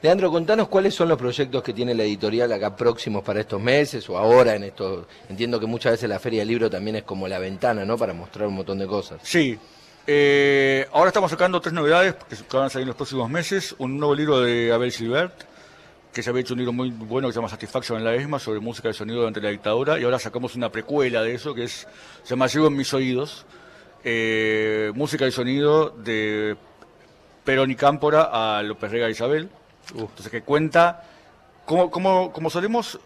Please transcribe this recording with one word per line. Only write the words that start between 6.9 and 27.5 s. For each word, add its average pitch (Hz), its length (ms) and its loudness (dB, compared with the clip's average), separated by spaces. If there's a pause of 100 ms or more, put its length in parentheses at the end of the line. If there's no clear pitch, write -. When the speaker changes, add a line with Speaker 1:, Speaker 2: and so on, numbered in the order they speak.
Speaker 1:
es 104 60 -8
como 95 220 -8
la 92 140 -4
ventana, 98 460 -2
¿no? 113 120 -2
Para 113 140 -2
mostrar 87 380 -6
un 98 60 -4
montón 95 240 -6
de 98 60 -4
cosas. 92 380 -6
Speaker 2:
Sí. 135 340 0 (480)
Eh, 139 840 4
ahora 165 160 6
estamos 185 240 2
sacando 175 300 2
tres 165 120 -4
novedades 175 420 4 (120)
que - 300 -6
van 135 80 2
a 135 40 -2
salir 131 140 -4
en 131 60 -4
los 117 80 -8
próximos 131 320 -4
meses. 175 480 -4
Un 131 200 -6
nuevo 147 160 2
libro 147 280 2
de 120 320 2
Abel 120 180 0
Gilbert, 139 520 -4 (680)
que 117 100 -8
se 113 80 -6
había 127 120 0
hecho 127 120 -6
un 120 60 -4
libro 123 140 -2
muy 127 180 -4
bueno 117 380 -4
que - 20 -6
se 107 60 -6
llama 117 100 -4
Satisfaction 113 500 -6
en 110 60 -6
la 113 100 0
esma, 139 260 -2
sobre 107 200 -4
música 113 300 -6
de 107 40 -4
sonido 110 260 -6
durante 107 200 0
la 104 120 -2
dictadura, 120 460 0
y 123 60 -2
ahora 123 160 2
sacamos 120 360 -8
una 120 140 -4
precuela 120 540 0
de 117 120 -2
eso, 143 180 -8
que 120 100 -6
es, - 240 -10 (360)
se - 80 -20
llama 127 160 2
Llevo 151 200 4
en 143 80 4
mis 135 180 -4
oídos, 131 520 -2 (580)
eh, 110 920 0
música 143 280 -2
de 131 80 4
sonido 143 600 2
de 107 680 -2 (880)
Perón 131 260 2